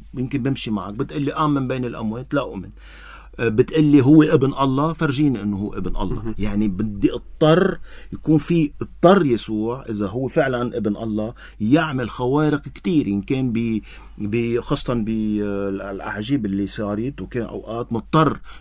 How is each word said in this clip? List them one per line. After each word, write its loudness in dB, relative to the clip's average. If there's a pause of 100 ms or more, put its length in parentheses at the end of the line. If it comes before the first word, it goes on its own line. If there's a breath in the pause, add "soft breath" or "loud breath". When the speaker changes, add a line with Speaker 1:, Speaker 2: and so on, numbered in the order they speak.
(140)
Speaker 1:
يمكن -4
بمشي -2
معك. -4
بتقول -4
لي: -2
"قام 2
من -2
بين -2
الأموات"، -6
لا 2
أؤمن. -8 (680 loud breath)
بتقول 4
لي: 8
"هو 10
ابن 4
الله"، 2
فرجيني 0
إنه 0
هو -4
ابن -2
الله. -2
Speaker 2:
مهم. -4
Speaker 1:
يعني، 2
بدي 0
اضطر 2 (340 loud breath)
يكون 2
في، 0 (100)
اضطر 6
يسوع، -2
إذا -2
هو -4
فعلًا 0
ابن -2
الله، -6 (260 loud breath)
يعمل 0
خوارق 0
كتير، 0
إن 0
كان 0
ب-، 0 (380 loud breath)
ب-، -2
خاصة -4
بالأعاجيب -4
اللي 0
صارت، -6
وكان -6
أوقات -8
مضطر 0 (200 loud breath)